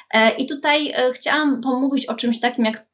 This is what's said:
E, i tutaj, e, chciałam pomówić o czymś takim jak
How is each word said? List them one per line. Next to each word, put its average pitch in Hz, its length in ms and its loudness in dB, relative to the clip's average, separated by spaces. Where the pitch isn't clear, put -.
E, 220 160 4
i - 180 0
tutaj, 294 440 0
e, 254 220 0
chciałam 277 480 0
pomówić 262 440 0
o 226 80 -6
czymś 233 260 -2
takim 240 260 0
jak 220 280 -4